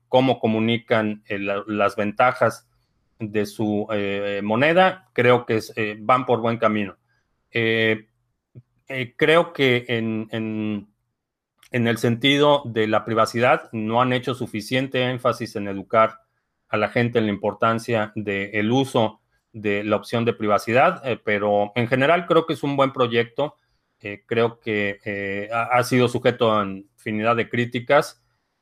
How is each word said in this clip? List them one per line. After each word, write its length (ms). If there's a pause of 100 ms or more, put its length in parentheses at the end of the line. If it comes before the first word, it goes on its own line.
cómo 320
comunican, 880
eh, 140
la, 260
las 300
ventajas 720 (480)
de 280
su, 440
eh, 540
moneda, 680
creo 340
que 100
es, 180
eh, 240
van 280
por 140
buen 180
camino. 380 (540)
Eh, 580 (800)
eh, 300
creo 360
que 360
en, 420
en, 640 (800)
en 160
el 100
sentido 680
de 200
la 180
privacidad, 680
no 280
han 120
hecho 200
suficiente 720
énfasis 540
en 100
educar 540 (480)
a 80
la 120
gente 300
en 80
la 60
importancia 840
del 560
uso 520 (300)
de 300
la 140
opción 280
de 100
privacidad, 680
eh, 180
pero 520
en 140
general 380
creo 200
que 60
es 100
un 140
buen 160
proyecto. 640 (440)
Eh, 260
creo 340
que, 440
eh, 480
ha, 120
ha 180
sido 260
sujeto 440
a 120
infinidad 720
de 120
críticas, 760 (400)